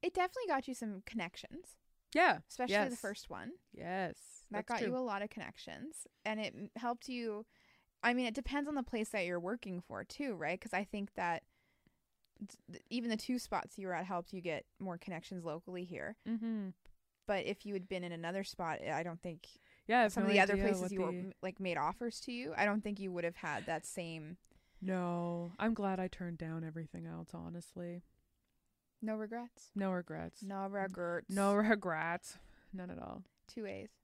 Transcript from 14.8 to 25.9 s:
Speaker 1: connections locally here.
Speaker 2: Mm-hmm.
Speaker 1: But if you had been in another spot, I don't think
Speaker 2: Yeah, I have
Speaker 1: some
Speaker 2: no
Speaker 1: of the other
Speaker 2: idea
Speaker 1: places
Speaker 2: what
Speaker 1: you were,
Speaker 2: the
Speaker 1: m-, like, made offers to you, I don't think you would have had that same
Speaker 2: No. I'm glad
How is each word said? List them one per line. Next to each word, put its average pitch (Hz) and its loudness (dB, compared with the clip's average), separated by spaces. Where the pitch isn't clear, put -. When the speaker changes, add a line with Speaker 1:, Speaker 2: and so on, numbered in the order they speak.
Speaker 1:
connections 175 -8
locally 175 -6
here. 175 -6
Speaker 2:
Mm-hmm. 220 -2
Speaker 1:
But 202 2
if 196 -2
you 202 -4
had 190 -4
been 185 -2
in 175 -4
another 170 -2
spot, 165 -2
I 156 0
don't 170 -6
think 170 -8
Speaker 2:
Yeah, 233 8
I - 10
have 208 6
Speaker 1:
some 226 4
Speaker 2:
no 214 6
Speaker 1:
of 202 8
the 202 12
other 196 10
Speaker 2:
idea 196 4
Speaker 1:
places 190 4
Speaker 2:
what 185 2
Speaker 1:
you 190 0
were, 170 2
Speaker 2:
the 180 -2
Speaker 1:
m-, 185 -6
like, 196 -4
made 180 2
offers 185 0
to 254 -6
you, 240 -4
I 196 6
don't 208 4
think 202 -2
you 190 -2
would 175 0
have 170 0
had 151 -2
that 151 -2
same 165 -6
Speaker 2:
No. 175 0
I'm 226 2
glad 196 2